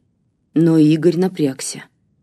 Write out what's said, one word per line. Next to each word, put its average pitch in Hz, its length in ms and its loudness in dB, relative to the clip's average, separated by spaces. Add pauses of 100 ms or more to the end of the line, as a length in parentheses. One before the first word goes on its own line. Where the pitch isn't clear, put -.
(540)
Но 165 240 2
Игорь 156 400 2
напрягся. 170 680 -6 (400)